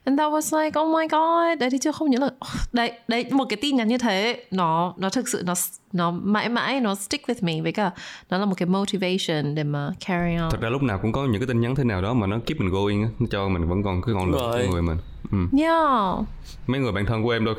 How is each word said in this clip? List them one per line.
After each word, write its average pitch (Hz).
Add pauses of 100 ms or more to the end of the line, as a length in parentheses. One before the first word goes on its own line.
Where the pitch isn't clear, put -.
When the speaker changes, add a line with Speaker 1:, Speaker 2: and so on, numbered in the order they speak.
Speaker 1:
And 277
that 302
was 311
like, 302
"Oh 320
my 320
god." 330
Đấy 254
thì 262
chưa 302
không 302
nhớ 240
là, 277 (100)
<sighs> -
đấy, 240 (160)
đấy, 240
một 269
cái 214
tin 285
nhắn 226
như 247
thế, 226
nó, 175
nó 190
thực 254
sự, -
nó, 180 (380)
nó 175
mãi 196
mãi, 240
nó 202
stick -
with 233
me, 160
với 165
cả 196 (400)
nó 185
là 202
một 196
cái 175
motivation 180
để 151
mà 143 (160)
carry 175
on. 165
Speaker 2:
Thật -
ra 113
lúc 139
nào 104
cũng 110
có 139
những 107
cái 127
tin 120
nhắn 120
thế 139
nào 98
đó 110
mà 107
nó 104
keep 156
mình 92
going 101
á, 113 (100)
nó 120
cho 98
mình 85
vẫn 95
còn 92
cái 113
ngọn 92
lửa 143
Speaker 3:
Rồi. 120
Speaker 2:
trong 95
người 87
mình. 82 (360)
Ừ. 98 (240)
Speaker 1:
Yeah. 262 (400)
Speaker 2:
Mấy 131
người 117
bạn 98
thân 110
của 120
em 113
đôi 110